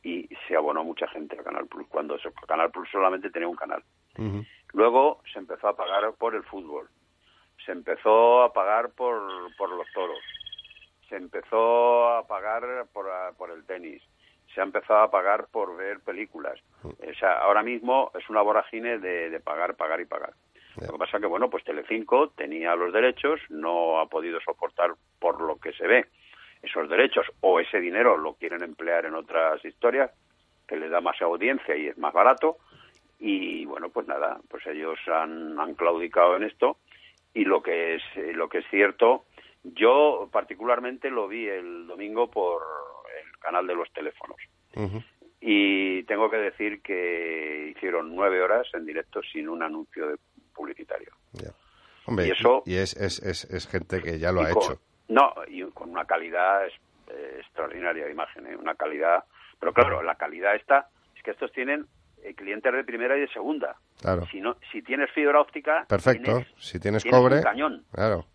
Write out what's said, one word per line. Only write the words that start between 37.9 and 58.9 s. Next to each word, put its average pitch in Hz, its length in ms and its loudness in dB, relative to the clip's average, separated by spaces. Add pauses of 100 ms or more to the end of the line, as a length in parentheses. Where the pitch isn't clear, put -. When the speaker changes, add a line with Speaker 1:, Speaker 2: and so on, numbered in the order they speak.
Speaker 1:
es, 76 80 -6 (120)
eh, 85 180 -8
lo 80 140 -2
que 90 120 -4
es 87 100 -8
cierto, 104 560 4 (380)
yo 110 680 4
particularmente 120 800 -2
lo 113 180 -2
vi 110 200 -8
el 87 400 -8
domingo 104 420 -2
por 90 320 -2 (640)
el - 160 -20
canal 87 280 -2
de 90 80 -2
los 85 160 -6
teléfonos. - 460 -12 (380)
Speaker 2:
Ujú. 104 280 -6 (360)
Speaker 1:
Y 98 640 2
tengo 107 260 0
que 110 80 -2
decir 104 440 -4
que 82 920 -6
hicieron 85 400 -4
nueve 92 260 2
horas 107 320 2
en 82 120 -8
directo 80 380 -8
sin 78 260 -10
un 82 140 -6
anuncio 78 440 -8
de 73 100 -6 (360)
publicitario. - 580 -12 (220)
Speaker 2:
Ya. - 180 -14 (540)
Hombre, 95 220 0
Speaker 1:
Y 92 40 2
eso 117 340 4
Speaker 2:
y 90 120 -2
es, 95 180 0
es, 98 280 -4
es, 95 220 -6
es - 220 -8
gente 90 340 -4
que 82 180 -6
ya 85 120 0
lo 90 100 2
Speaker 1:
y 80 40 4
Speaker 2:
ha 78 60 0
Speaker 1:
con, 98 120 4
Speaker 2:
hecho. 90 180 -4 (280)
Speaker 1:
no, 220 240 6 (140)
y - 240 -10
con 85 180 -16
una 85 160 -6
calidad 87 600 2
es-, - 80 -10 (340)
eh, 67 320 -14
extraordinaria 80 680 -6
de 76 60 -8
imagen, 76 360 -10
¿eh? - 80 -14
Una 80 200 -6
calidad, 78 480 0 (360)